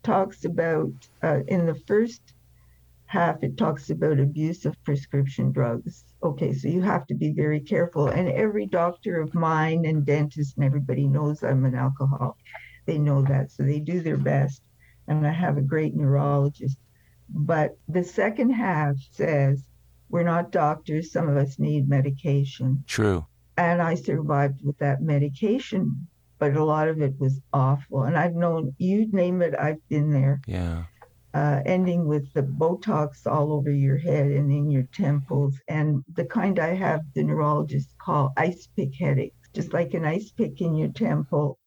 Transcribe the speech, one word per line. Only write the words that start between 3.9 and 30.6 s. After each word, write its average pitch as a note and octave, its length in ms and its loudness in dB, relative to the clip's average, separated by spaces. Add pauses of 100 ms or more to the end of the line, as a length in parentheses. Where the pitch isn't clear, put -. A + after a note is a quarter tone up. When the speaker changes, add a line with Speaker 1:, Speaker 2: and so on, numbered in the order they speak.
Speaker 1:
about D3+ 280 2
abuse D3+ 480 0
of - 180 -6
prescription C3+ 680 -2
drugs. A#2+ 520 -4 (180)
Okay, C#3+ 300 -2
so C#3 160 -4
you F3+ 140 0
have F#3 240 0
to C#3+ 80 -4
be D3+ 180 -2
very D3+ 280 0
careful. D#3 480 0
And F3+ 200 0
every G#3 380 0
doctor F3 540 0
of D#3 140 -4
mine D#3+ 520 2
and D#3 180 2
dentist D3 520 0
and C#3+ 80 2
everybody C#3 420 0
knows D3 360 0
I'm C3+ 220 2
an B2+ 100 2
alcoholic. C3 640 -2 (480)
They D#3+ 140 -2
know C#3+ 240 2
that, C3+ 300 0
so C#3 100 -6
they D3 180 0
do E3+ 200 -2
their D#3 180 -2
best. C#3 420 0 (480)
And D3+ 180 2
I D3+ 60 2
have E3 240 0
a C#3+ 60 0
great D3+ 320 -2
neurologist. C#3+ 840 0 (500)
But D3+ 480 0 (120)
the F3 160 0
second A3 460 0
half D#3 460 0 (160)
says, C#3 520 2 (460)
"We're E3+ 140 0
not E3+ 280 0
doctors. D#3 600 0
Some E3+ 160 0
of C#3+ 80 2
us C#3 220 0
need D3 300 0
medication." C#3 1000 0
Speaker 2:
True. G2 400 0 (300)
Speaker 1:
And F3 260 2
I E3 120 0
survived C#3+ 680 0
with C#3+ 140 -4
that C#3 240 0
medication, D3+ 1040 -2 (300)
but C#3+ 180 2
a D#3 80 2
lot D3+ 240 2
of D#3+ 120 -2
it C3+ 200 0
was C3+ 200 0 (120)
awful. C3+ 520 0
And D#3+ 120 0
I've E3+ 180 0
known, E3 440 -2
you G3+ 340 2
name F3+ 300 2
it, E3 160 0
I've D#3 300 -2
been D3+ 220 2
there. C#3 360 2
Speaker 2:
Yeah. F2 380 -4 (500)